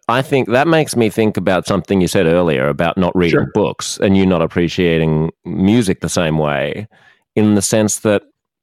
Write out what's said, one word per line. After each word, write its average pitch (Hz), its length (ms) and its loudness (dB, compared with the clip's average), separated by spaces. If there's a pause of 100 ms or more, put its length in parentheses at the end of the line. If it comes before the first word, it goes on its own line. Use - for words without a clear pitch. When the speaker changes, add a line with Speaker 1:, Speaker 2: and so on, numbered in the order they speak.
Speaker 1:
I 123 140 2
think 131 280 0
that 131 180 2
makes 156 280 0
me 113 140 2
think 107 260 0
about 90 320 0
something 98 320 0
you 87 80 2
said 95 180 0
earlier 80 440 2
about 78 280 -2
not 90 180 0
reading 90 260 2
Speaker 2:
Sure. 139 120 -4
Speaker 1:
books - 440 -4
and 98 180 2
you 95 100 4
not 90 160 2
appreciating 80 880 0 (120)
music 92 560 0
the 82 100 -6
same 78 280 -2
way, 73 500 -4 (480)
in 107 200 2
the 101 60 2
sense 107 380 0
that 104 240 0 (400)